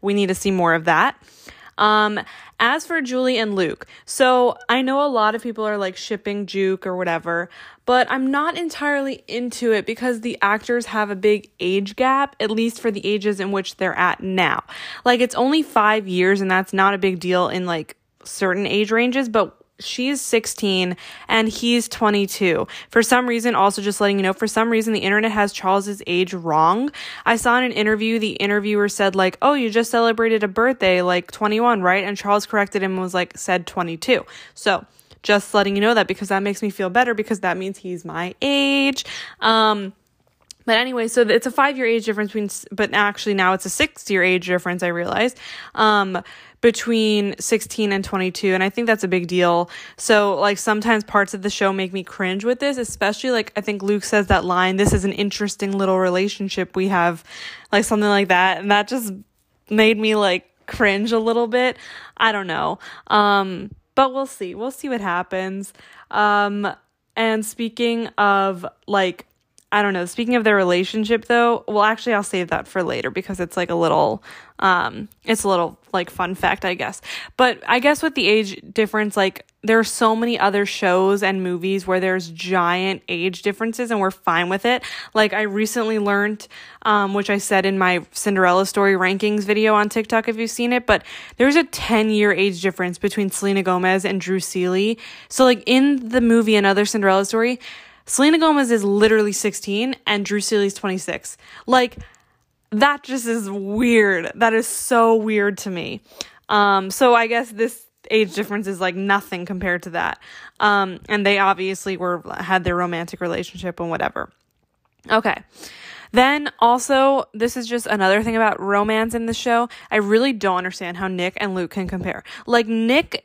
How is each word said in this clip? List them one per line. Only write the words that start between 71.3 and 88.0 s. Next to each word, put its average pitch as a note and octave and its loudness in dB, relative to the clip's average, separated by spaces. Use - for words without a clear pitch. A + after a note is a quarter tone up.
well, G#3 2
actually, A3+ 0
I'll G#3 0
save F3+ -4
that - -6
for F#3 -2
later B2+ -4
because F#3 -8
it's, E3+ -6
like, E3+ -2
a F3 -2
little, D#3+ 2
um, F#3+ 0
it's A3+ -2
a G3+ 0
little, F3 0
like, F3+ -4
fun F#3 -6
fact, F#3 -2
I F#3 -2
guess. F3 -8
But B3 2
I B3 2
guess C#4+ 2
with D#4+ -2
the G3 0
age G#3 0
difference, G#3+ -2
like, F#3+ -2
there A3+ 4
are A3+ 4
so A3 2
many A#3 -2
other G3+ 2
shows F#3+ 2
and F#3+ 0
movies F3+ -4
where F#3 0
there's F#3 -2
giant F3+ -2
age F3+ -4
differences A3+ -4
and A3 0
we're F#3+ 2
fine F3 -2
with F#3+ -2
it. A#3+ 0
Like, G#3+ 2
I G#3 -2
recently G#3+ -2
learned, G3+ -2
um, G#3 2
which G3+ -2
I G3+ 0
said G3 0
in G3 0
my F3+ 0